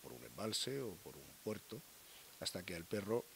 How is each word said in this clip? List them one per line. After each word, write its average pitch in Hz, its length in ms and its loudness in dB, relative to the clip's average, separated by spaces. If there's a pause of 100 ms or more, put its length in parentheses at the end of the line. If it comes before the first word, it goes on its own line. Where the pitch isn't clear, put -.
por 123 100 -6
un 120 120 -8
embalse 117 580 2
o 95 140 0
por - 200 -8
un - 120 -12 (160)
puerto, 107 360 0 (600)
hasta 90 240 2
que 90 100 0
al 85 100 0
perro 107 520 6